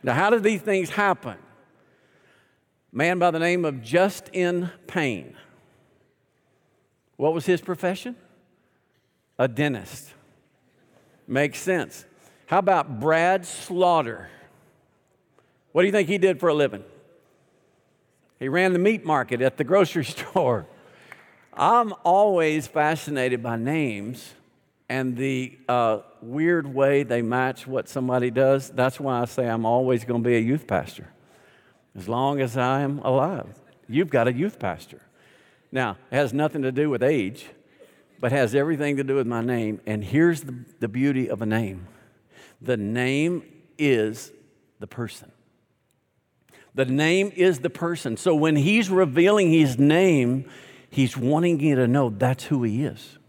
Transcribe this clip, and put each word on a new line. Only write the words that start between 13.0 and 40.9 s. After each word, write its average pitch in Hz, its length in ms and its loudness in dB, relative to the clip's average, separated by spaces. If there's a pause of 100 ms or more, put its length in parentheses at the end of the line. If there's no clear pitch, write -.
Brad 170 440 2
Slaughter? 170 840 -2 (1400)
What 165 100 4
do 190 40 6
you 202 60 0
think 196 160 2
he 196 100 0
did 175 200 2
for 175 100 2
a 151 60 4
living? 117 300 0 (1500)
He 131 100 -6
ran 180 240 2
the 175 60 2
meat 208 260 2
market 127 380 0
at 131 140 0
the 151 80 -2
grocery 170 400 2
<laughs> - 0 -
store. 123 640 -2 (840)
I'm 220 400 2 (120)
always 175 640 2
fascinated 147 760 -2
by 117 140 -4
names 123 800 -4 (540)
and 127 280 -4
the, 131 420 -6 (100)
uh, 117 300 2 (240)
weird 147 500 -2
way 139 300 4
they 120 200 -2
match 127 440 -2
what 131 220 -6
somebody 127 420 -2
does. 135 400 2
That's 127 280 -2
why 131 220 -4
I 123 60 0
say 120 220 -4
I'm 113 180 -2
always 123 380 2
gonna 120 180 -2
be 120 140 2
a 113 40 4
youth 127 260 -2
pastor. - 460 -6 (840)
As 92 120 -12
long 135 320 0
as 123 160 -4
I 131 240 0
am 143 200 -4
alive, 135 600 -2 (280)
you've 151 220 -2
got 123 180 2
a 127 40 0
youth 165 260 -4
pastor. - 440 -8 (680)
Now, 120 260 -4 (140)
it - 40 -10
has 135 180 0
nothing 147 300 -2
to 131 100 -2
do 147 160 0
with 123 140 -2
age, 127 440 -2 (720)
but 123 140 0
has 127 220 0
everything 143 420 0
to 139 80 -4
do 135 120 -2
with 131 100 0
my 117 160 -4
name. 117 440 -4
And 107 160 -4
here's 156 400 2
the, 131 120 -14 (260)
the 113 80 -4
beauty 131 400 -2